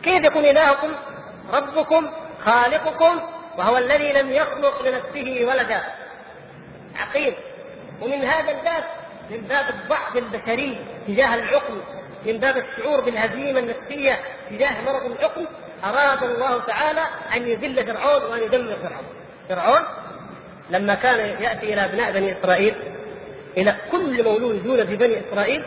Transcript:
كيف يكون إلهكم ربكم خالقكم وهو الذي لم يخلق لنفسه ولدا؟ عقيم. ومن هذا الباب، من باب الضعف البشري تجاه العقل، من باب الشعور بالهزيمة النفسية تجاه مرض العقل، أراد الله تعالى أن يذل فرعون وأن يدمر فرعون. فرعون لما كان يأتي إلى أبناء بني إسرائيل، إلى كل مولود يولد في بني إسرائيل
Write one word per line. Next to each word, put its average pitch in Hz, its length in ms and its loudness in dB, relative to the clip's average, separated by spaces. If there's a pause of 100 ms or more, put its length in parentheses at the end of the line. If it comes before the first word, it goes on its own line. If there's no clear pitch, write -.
كيف 349 220 4
يكون 302 200 6
إلهكم 294 480 6 (600)
ربكم 302 580 2 (340)
خالقكم 302 760 4 (380)
وهو 220 200 4
الذي 285 340 2
لم 269 200 2
يخلق 277 500 0
لنفسه 254 680 -2
ولدا؟ 226 320 2 (1160)
عقيم. 277 380 -2 (680)
ومن 269 220 -2
هذا 311 260 2
الباب، 294 340 -2 (460)
من 214 60 -8 (120)
باب 269 200 2
الضعف - 480 -4
البشري 233 680 -4 (240)
تجاه 220 260 4
العقل، 233 460 0 (460)
من 220 120 -2
باب 262 180 2
الشعور 254 440 0
بالهزيمة 240 580 -2
النفسية 247 600 -2 (320)
تجاه 220 360 0
مرض 262 180 -2
العقل، 285 420 -2 (380)
أراد 262 380 4
الله 240 380 0
تعالى 302 400 0 (360)
أن 240 120 -2
يذل 233 380 -2
فرعون 226 360 2
وأن 226 200 -2
يدمر 226 340 0
فرعون. 165 280 -8 (440)
فرعون 190 320 4 (920)
لما 202 240 2
كان 214 480 2
يأتي 220 300 -2
إلى 202 120 2
أبناء 196 280 0
بني 196 260 0
إسرائيل، 190 360 4 (840)
إلى 196 180 4 (180)
كل 277 320 2
مولود 220 420 2
يولد 233 200 4
في 202 100 -4
بني 226 240 4
إسرائيل 226 460 -2